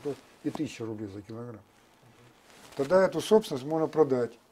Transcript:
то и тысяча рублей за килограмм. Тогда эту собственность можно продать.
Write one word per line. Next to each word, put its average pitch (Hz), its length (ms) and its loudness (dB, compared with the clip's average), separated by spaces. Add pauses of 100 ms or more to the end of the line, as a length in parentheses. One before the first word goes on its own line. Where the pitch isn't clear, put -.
то 143 100 -4 (300)
и 151 80 -2
тысяча 120 340 -6
рублей 110 220 -8
за 98 140 -12
килограмм. 117 400 -14 (1160)
Тогда 170 280 4
эту 160 180 0
собственность 165 440 2
можно 156 220 0
продать. 131 500 2 (140)